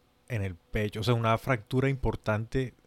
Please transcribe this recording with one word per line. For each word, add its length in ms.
en 140
el 140
pecho, 440
o 40
sea, 100
una 240
fractura 500
importante 840